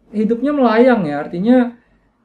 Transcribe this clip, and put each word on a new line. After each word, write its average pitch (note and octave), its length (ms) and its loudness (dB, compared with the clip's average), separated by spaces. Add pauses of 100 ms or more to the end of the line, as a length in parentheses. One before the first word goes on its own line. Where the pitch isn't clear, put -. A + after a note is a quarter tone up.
(120)
hidupnya A#3 400 -2
melayang A#3 560 2
ya, C#3+ 160 -6
artinya A#3+ 480 0 (520)